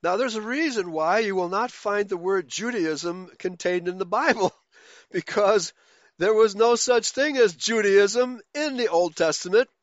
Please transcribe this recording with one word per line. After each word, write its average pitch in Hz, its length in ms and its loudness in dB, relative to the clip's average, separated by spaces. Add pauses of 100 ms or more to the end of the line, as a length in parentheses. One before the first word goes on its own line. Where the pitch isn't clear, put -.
Now, 180 140 -2
there's 247 160 -2
a 220 80 -6
reason 233 500 -4
why 160 280 0
you 202 160 -2
will 180 140 -2
not 214 200 -2
find 202 400 -4
the 190 80 -6
word 180 300 -2
Judaism 175 880 -6
contained 180 500 -4
in 180 120 -8
the 190 80 -6
Bible, 202 440 0 (320)
<laughs> - 280 -20
because 196 640 0 (440)
there 196 160 2
was 214 220 4
no 226 180 4
such 240 380 0
thing 277 260 -2
as 214 160 4
Judaism 214 880 2 (140)
in 294 220 -4
the 240 100 -2
Old 170 280 0
Testament. 180 540 0 (140)